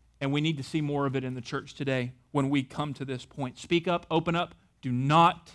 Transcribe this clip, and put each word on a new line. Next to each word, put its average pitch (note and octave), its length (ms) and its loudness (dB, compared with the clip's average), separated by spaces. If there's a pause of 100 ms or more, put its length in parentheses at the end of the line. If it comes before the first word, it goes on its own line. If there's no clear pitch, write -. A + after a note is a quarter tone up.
(200)
And C#3 120 0
we D3 80 2
need D#3 160 2
to C#3 60 -6
see D#3 180 -2
more C#3+ 260 0
of C3+ 100 0
it C3 80 -2
in B2+ 100 -6
the B2+ 60 -8
church - 340 -8
today C3 380 -2 (200)
when C#3 180 2
we C#3+ 120 2
come D3 320 -6
to C#3 120 -8
this B2+ 180 -8
point. - 340 -8
Speak E3+ 300 0
up, E3+ 220 0
open E3 240 2
up, B2+ 200 -2 (280)
do B2+ 100 -4
not D#3 640 4